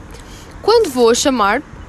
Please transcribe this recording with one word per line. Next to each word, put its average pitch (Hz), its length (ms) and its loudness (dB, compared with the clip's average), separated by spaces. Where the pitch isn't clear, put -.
Quando 427 260 2
vou 247 220 2
a 240 40 2
chamar, 240 480 0